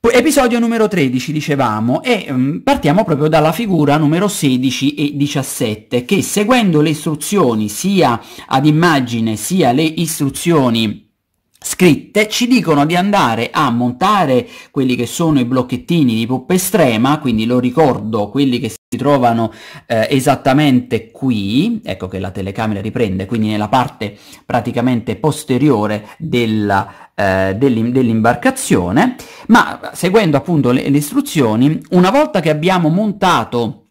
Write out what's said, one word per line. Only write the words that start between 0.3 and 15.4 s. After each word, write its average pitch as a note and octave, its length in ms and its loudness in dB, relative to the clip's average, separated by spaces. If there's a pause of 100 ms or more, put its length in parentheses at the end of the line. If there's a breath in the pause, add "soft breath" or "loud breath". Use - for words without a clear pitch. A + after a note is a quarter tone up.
numero A3+ 260 0
tredici, C#3+ 460 -2
dicevamo, B2+ 680 0
e, A#3 280 -2
mm, C3+ 280 -2
partiamo G#3+ 460 0
proprio D3+ 240 0
dalla D#3 220 4
figura E3 460 2
numero D#3+ 320 2
sedici C3+ 680 -2
e D3 220 -4
diciassette, B2 880 -4
che F#3+ 180 0
seguendo G#3 580 2
le D#3 100 2
istruzioni, D3+ 760 -2
sia D3+ 520 0 (260 loud breath)
ad C3+ 200 0
immagine C3 680 2
sia D#3 360 0
le C#3 100 2
istruzioni C#3 1200 -2 (600)
scritte, F#3 600 2
ci - 180 -4
dicono D#3+ 400 2
di E3 80 -2
andare F3 560 0
a C3+ 200 0
montare B2+ 760 0 (240 loud breath)
quelli C3 240 0
che B2 120 -2
sono D#3 340 0